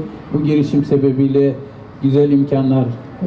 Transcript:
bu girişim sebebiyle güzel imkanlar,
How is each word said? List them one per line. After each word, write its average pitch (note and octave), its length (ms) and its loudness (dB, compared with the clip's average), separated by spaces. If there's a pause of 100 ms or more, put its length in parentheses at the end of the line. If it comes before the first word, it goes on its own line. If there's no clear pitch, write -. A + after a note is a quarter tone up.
(340)
bu D3+ 100 0
girişim D3 420 2
sebebiyle C3+ 680 2 (500)
güzel C#3+ 280 4
imkanlar, C3+ 540 2 (420)